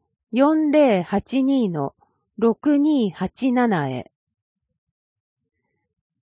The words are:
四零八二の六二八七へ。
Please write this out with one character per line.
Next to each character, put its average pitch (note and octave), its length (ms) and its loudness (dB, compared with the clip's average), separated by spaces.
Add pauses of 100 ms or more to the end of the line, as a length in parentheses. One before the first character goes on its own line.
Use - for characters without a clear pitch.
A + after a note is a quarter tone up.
(320)
四 D4 400 2
零 C4+ 300 4
八 A3 420 -4
二 C4 260 0
の D3+ 260 -6 (420)
六 A#3 400 0
二 C#4+ 320 2
八 A3 420 -4
七 G#3+ 380 0
へ。 B2+ 220 -10 (2000)